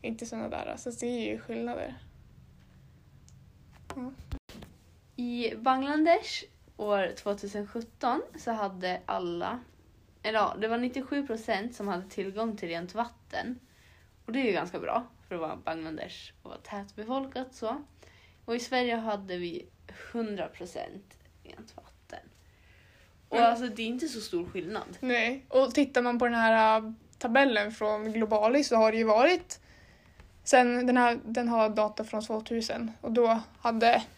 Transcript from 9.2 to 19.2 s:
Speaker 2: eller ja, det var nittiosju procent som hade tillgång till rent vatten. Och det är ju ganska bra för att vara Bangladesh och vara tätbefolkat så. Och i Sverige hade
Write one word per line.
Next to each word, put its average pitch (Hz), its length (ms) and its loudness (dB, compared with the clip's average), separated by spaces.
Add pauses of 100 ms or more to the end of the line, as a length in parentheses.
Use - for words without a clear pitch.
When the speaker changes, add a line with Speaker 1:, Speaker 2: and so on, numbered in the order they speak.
Speaker 2:
eller 220 160 0
ja, 196 220 2
det 220 60 -2
var 233 100 0
nittiosju 269 500 -4
procent 226 480 -4
som 202 120 -6
hade 185 220 -4
tillgång 208 480 -6
till 208 120 -8
rent 175 260 -8
vatten. - 640 -8 (680)
Och 226 80 -10
det 262 60 0
är 262 60 0
ju 214 60 2
ganska 170 280 -2
bra - 280 -4 (200)
för 185 80 -10
att 165 60 -6
vara 156 140 -6
Bangladesh - 880 -10
och - 80 -18
vara - 120 -14
tätbefolkat 240 920 -8
så. 254 280 -6 (640)
Och 233 100 -4
i 240 40 -4
Sverige 247 360 0
hade 202 420 -4